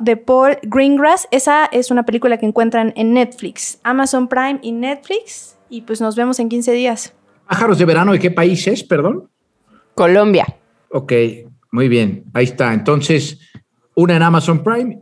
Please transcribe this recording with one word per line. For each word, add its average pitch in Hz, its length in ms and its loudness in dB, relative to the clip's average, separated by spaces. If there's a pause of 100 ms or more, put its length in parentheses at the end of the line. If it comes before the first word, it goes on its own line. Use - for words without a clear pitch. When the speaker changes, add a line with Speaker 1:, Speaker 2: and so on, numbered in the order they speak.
Speaker 1:
de 226 160 0
Paul 262 460 2
Greengrass. 277 680 2
Esa 294 360 2
es 247 260 -2
una 240 120 0
película 233 340 -2
que 226 80 -4
encuentran 226 500 0
en 226 180 0
Netflix, - 680 -4
Amazon 254 440 -2
Prime 262 340 -2
y 233 100 -8
Netflix. 285 840 -8 (120)
Y 233 140 -16
pues 220 180 -6
nos 220 160 -2
vemos 247 240 -2
en 226 80 -2
quince 240 240 -2
días. 240 420 -2 (340)
Speaker 2:
¿Pájaros 196 300 2
de 175 60 4
Verano 170 280 2
de 165 80 2
qué 175 100 0
país 175 380 0
es, - 160 -4
perdón? 185 440 -2 (680)
Speaker 3:
Colombia. 190 520 4 (440)
Speaker 2:
Ok, 139 220 -6 (600)
muy 135 160 0
bien. 113 440 0
Ahí 123 120 2
está. 127 280 -2
Entonces, 139 680 -2 (540)
una 175 220 2
en 160 60 4
Amazon 165 400 2
Prime 240 400 -4